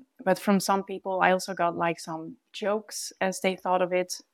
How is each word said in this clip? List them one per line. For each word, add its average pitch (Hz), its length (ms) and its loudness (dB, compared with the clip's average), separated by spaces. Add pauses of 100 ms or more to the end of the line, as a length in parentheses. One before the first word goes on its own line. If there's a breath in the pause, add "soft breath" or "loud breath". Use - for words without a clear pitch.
(240)
but 185 160 4
from 196 200 4
some 196 240 0
people, 190 380 -4
I 180 100 6
also 185 220 0
got, 170 240 0
like, 170 220 0
some 160 360 -10 (160)
jokes - 720 -4
as 190 180 -2
they 190 160 0
thought 185 260 2
of 180 120 0
it. 180 260 -2 (140)